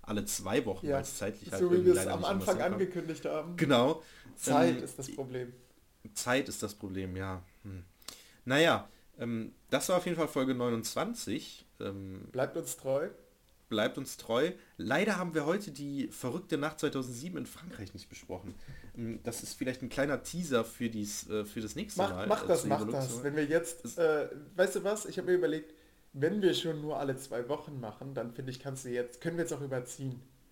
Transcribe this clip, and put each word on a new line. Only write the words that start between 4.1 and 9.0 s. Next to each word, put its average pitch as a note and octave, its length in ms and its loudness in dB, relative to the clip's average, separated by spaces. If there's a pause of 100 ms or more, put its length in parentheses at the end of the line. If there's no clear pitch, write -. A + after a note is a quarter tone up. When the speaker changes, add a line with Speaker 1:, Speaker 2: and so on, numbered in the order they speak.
Speaker 2:
Zeit D3 440 6
Speaker 1:
Ähm, - 40 -6
Speaker 2:
ist - 160 -10
das C3+ 120 -8
Problem. B2+ 420 -6 (640)
Speaker 1:
Zeit B2+ 340 2
ist - 140 -6
das G#2 100 -2
Problem, F#2+ 420 -4
ja. F#2+ 280 -4 (180)
Hm. F#2 220 -10 (600)
Naja, C3 460 4 (300)